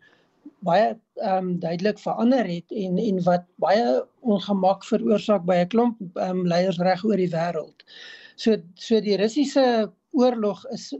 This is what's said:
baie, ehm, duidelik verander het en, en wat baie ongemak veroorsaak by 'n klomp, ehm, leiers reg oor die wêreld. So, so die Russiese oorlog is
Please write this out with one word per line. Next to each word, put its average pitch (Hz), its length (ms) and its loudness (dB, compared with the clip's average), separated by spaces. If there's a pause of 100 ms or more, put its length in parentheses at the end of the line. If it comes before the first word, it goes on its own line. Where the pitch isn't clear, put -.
(640)
baie, 208 360 2 (160)
ehm, 185 440 -2
duidelik 175 400 -4
verander 226 460 0
het 175 260 -8
en, 185 280 -4
en 196 240 -2
wat 180 220 2 (120)
baie 233 480 2 (160)
ongemak 196 640 0
veroorsaak 214 600 0
by 180 100 2
'n 175 140 2
klomp, 233 280 0 (180)
ehm, 185 320 -4
leiers 175 320 0
reg 180 260 0
oor 214 120 2
die 180 140 0
wêreld. 165 540 -6 (520)
So, 220 200 2 (180)
so - 260 0
die 202 160 0
Russiese 233 760 2 (220)
oorlog 233 600 0
is - 280 -12